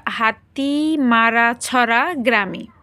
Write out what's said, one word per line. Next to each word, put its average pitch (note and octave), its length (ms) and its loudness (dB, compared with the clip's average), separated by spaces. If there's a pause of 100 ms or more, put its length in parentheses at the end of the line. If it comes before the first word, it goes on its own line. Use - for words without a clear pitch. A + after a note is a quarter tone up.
হাতিমারাছড়া A#3+ 2000 0
গ্রামে। G#3+ 480 -2 (180)